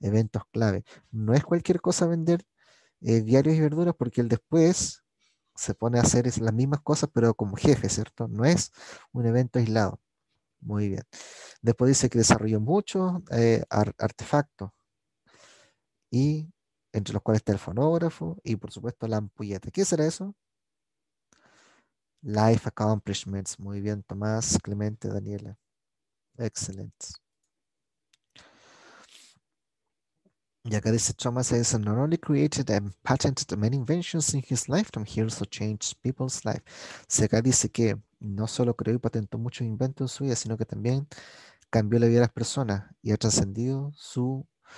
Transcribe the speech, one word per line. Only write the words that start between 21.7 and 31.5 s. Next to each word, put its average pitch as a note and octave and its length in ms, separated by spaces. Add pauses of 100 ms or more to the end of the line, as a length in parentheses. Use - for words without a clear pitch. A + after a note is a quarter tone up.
Life A2 460
accomplishments. G2+ 920
Muy G2+ 200
bien, G#2 220
Tomás, G#2+ 600
Clemente, G#2 460
Daniela. G2+ 500 (800)
Excelente. G#2 680 (3500)
Y A2 100
acá G#2 160
dice, A2+ 240
"Thomas B2 380